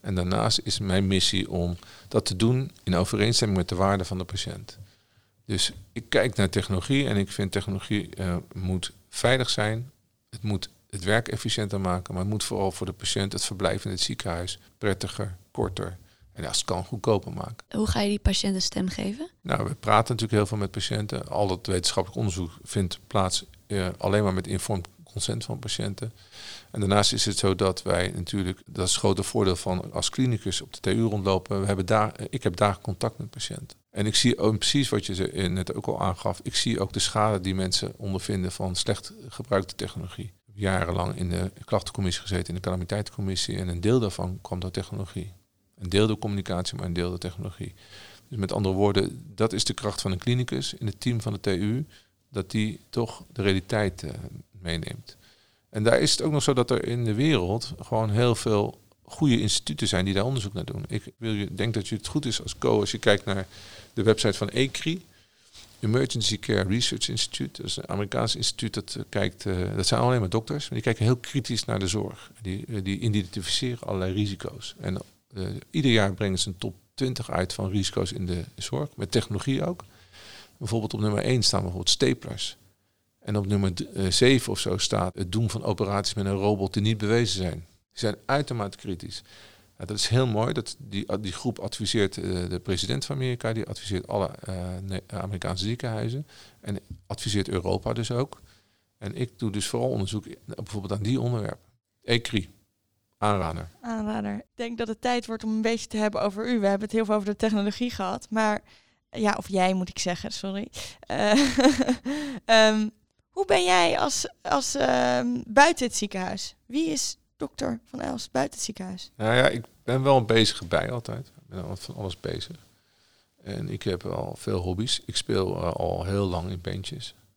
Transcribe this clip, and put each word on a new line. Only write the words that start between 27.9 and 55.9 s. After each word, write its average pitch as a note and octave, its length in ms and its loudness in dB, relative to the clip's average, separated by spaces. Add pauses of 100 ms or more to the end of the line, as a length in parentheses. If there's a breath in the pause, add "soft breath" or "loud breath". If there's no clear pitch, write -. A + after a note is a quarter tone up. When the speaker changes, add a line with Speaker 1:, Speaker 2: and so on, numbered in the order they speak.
Speaker 1:
natuurlijk, F2+ 520 -2
dat F2+ 200 -2
is - 40 2
het - 100 2
grote F#2+ 220 2
voordeel F#2+ 340 2
van F2+ 360 -4
als - 180 -2
klinicus A#2+ 500 0
op - 120 -16
de - 80 -14
T - 60 -4
U A2+ 140 2
rondlopen, G2 600 2
we G2 60 0
hebben G2 200 0
daar, G#2+ 280 2 (160)
ik - 120 -6
heb F2+ 140 0
daar G2+ 240 2
contact - 380 -4
met - 120 -8
patiënten. - 600 -10
En G2+ 160 -2
ik G#2+ 80 -2
zie - 240 4
ook G#2+ 200 4
precies C#3 300 2
wat - 180 0
je F#2+ 80 -4
ze, F#2 160 0
eh, F2+ 200 0
net F2+ 240 -2
ook - 120 -4
al - 140 0
aangaf, - 420 -2
ik - 140 -4
zie A2 240 0
ook G2 120 -2
de - 60 -2
schade G#2+ 420 2
die F#2 140 0
mensen F#2+ 420 0
ondervinden F#2+ 560 -2
van F#2 240 -4
slecht - 360 -2 (160)
gebruikte - 460 -2
technologie. F#2+ 500 -8
Ik G2 80 -12 (140)
heb G#2 100 -20
jarenlang F#2 600 0
in F2+ 120 -2
de F2+ 240 -2 (120)
klachtencommissie - 580 -2
gezeten, F2+ 260 -2
in E2+ 60 -6
de F2+ 60 -6
calamiteitencommissie F#2+ 960 -4
en F#2+ 120 -4
een F2 120 -4
deel A2+ 200 4
daarvan F#2 420 -4
kwam F#2+ 180 -6
door F#2 100 -4
technologie. F#2+ 640 -8 (460)
Een F#2 100 -8
deel G2+ 180 6
door G#2+ 120 2
communicatie, F#2+ 580 -2
maar F#2 100 -6
een F2+ 60 -2
deel F2 160 0
door F2+ 100 -4
technologie. F#2 560 -8 (540 loud breath)
Dus A#2+ 100 -8
met G2 140 0
andere G2 220 2
woorden, G2 600 2
dat A2 180 2
is A2 120 0
de G2+ 100 -2
kracht - 260 -4
van F#2+ 120 0
een F2+ 60 -2
klinicus B2 560 0
in - 120 -6
het G2+ 140 -6
team A#2+ 200 0
van G#2+ 120 -2
de G2+ 80 -6
T - 60 -4
U, G#2 400 0 (440 soft breath)
dat G2 200 -4
die G#2+ 300 -2 (100)
toch - 420 -4
de - 100 -4
realiteit, G2 600 2
eh, D#2 80 -8 (400)
meeneemt. E2+ 640 -6 (540 soft breath)
En G#2+ 120 -4
daar A#2 160 6